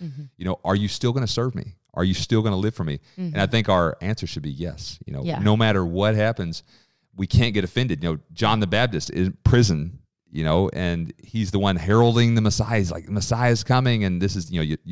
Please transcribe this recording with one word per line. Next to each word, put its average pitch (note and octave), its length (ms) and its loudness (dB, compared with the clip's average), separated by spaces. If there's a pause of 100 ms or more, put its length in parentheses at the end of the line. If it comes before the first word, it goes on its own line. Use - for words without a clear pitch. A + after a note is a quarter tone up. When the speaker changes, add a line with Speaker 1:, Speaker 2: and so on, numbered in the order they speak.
Speaker 1:
Mm-hmm. D3 200 -12 (160)
Speaker 2:
You F2+ 80 -10
know, F#2 180 -4
are F#2+ 120 2
you G#2 120 0
still A#2+ 240 -2
gonna B2 160 -2
serve A#2+ 260 -4
me? - 220 -10 (180)
Are F2+ 120 -2
you F#2+ 80 2
still A2 280 0
gonna G#2+ 140 0
live G#2 200 -2
for E2+ 100 -6
me? C#2+ 140 -4 (180)
And F3+ 180 -6
I G2+ 60 -2
Speaker 1:
Mm-hmm. G2 100 0
Speaker 2:
think A2+ 180 2
our F2 300 2
answer G2+ 260 -4
should D#2 180 -8
be D2 80 -6
yes. C#2+ 540 -10
You - 60 -14
know, C2+ 140 -8
Speaker 1:
Yeah. E3 140 -4
Speaker 2:
no G#2 180 4
matter G#2 280 2
what G2 300 0
happens, G#2+ 480 -2 (500)
we F#2+ 140 -4
can't A#2 260 4
get G2 120 0
offended. G#2 380 -2
You E2+ 100 -2
know, D2+ 60 -6 (120)
John G#2+ 300 2
the G2+ 60 2
Baptist G2+ 420 0
is F#2 180 0
in - 160 -6
prison, F#2 560 4 (320)
you D#2+ 140 -4
know, E2+ 240 2
and E2+ 480 -4
he's G#2+ 340 -6
the G2 80 0
one G2 160 2
heralding A#2 600 4
the A2+ 60 4
Messiah. A2 360 0
He's F2+ 140 0
like, E2+ 160 -10
"The - 40 -14
Messiah's A2+ 540 0
coming." B2 400 2
And F2+ 160 0
this G2 160 0
is, E2 120 -6
you E2+ 100 -4
know, D#2+ 40 0
Ye-, D#2 140 -2 (140)